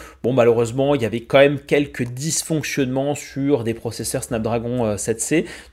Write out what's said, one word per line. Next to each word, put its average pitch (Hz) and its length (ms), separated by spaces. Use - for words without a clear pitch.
bon, 120 120
malheureusement, 120 600
il 131 60
y 113 60
avait 113 160
quand - 160
même 143 200
quelques 143 440
dysfonctionnements 135 1120
sur 139 500
des 113 80
processeurs 117 500
Snapdragon, 117 640
euh, 104 140
sept - 220
C. 170 260